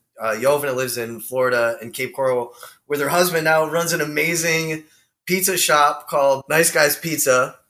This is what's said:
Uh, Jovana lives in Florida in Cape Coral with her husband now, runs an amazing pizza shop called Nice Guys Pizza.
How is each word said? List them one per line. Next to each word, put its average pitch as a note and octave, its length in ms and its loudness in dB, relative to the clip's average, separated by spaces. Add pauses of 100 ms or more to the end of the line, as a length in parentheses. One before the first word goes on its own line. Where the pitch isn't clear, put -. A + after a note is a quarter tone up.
(200)
Uh, A2 180 -2
Jovana C#3 380 0
lives B2 220 -4
in A#2 220 -8
Florida B2 640 0
in A#2 100 -12
Cape B2+ 240 -8
Coral B2 380 -2 (340)
with C#3+ 140 -2
her C#3 80 0
husband E3 360 2
now, D#3+ 200 2
runs E3 280 -2
an D#3+ 80 -2
amazing D#3+ 840 -2 (420)
pizza F#3 320 0
shop D3+ 500 2
called C#3 420 2
Nice E3 220 2
Guys D3+ 260 4
Pizza. C#3 580 0 (140)